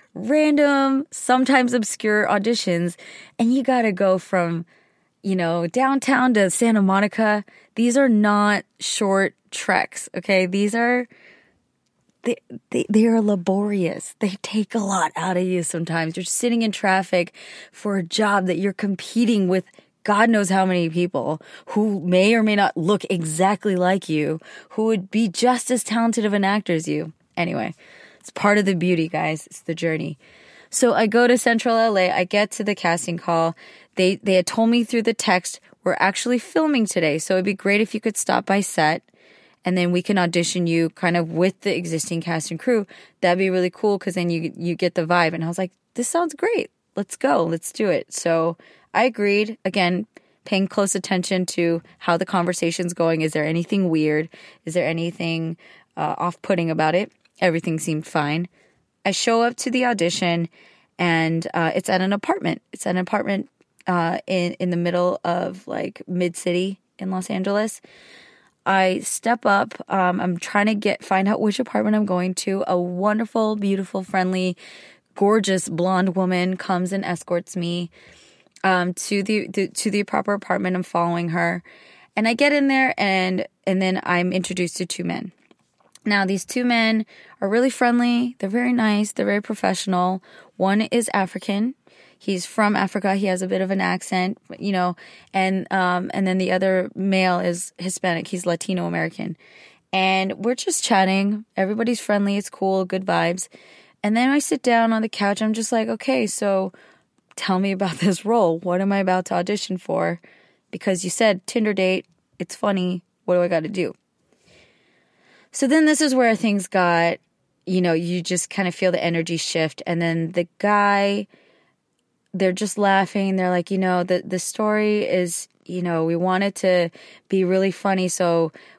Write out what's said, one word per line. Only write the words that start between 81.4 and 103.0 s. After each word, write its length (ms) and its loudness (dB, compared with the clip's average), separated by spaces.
And 120 0
I 60 2
get 180 2
in 160 2
there, 300 2
and, 500 0
and 160 0
then 220 0
I'm 300 0
introduced 440 -4
to 80 -6
two 200 -6
men. 260 -6
Now, 220 2
these 200 -2
two 180 -4
men 420 2
are 100 -2
really 200 2
friendly. 680 2
They're 100 -4
very 220 0
nice. 400 0
They're 140 -2
very 160 0
professional. 800 -2
One 260 2
is 320 0
African. 640 -2
He's 280 -4
from 300 2
Africa. 400 0
He 120 -2
has 140 0
a 60 -4
bit 140 0
of 100 -2
an 100 0
accent, 560 -2
you 140 -4
know, 240 0
and, 380 0
um, 420 0
and 120 0
then 120 0
the 140 0
other 440 0
male 440 2
is 380 -4
Hispanic. 520 -4
He's 160 -6
Latino 420 -4
American. 500 -6
And 540 0
we're 100 0
just 280 -4
chatting. 600 2
Everybody's 420 -2
friendly. 380 0
It's 120 -6
cool. 360 -2
Good 200 -4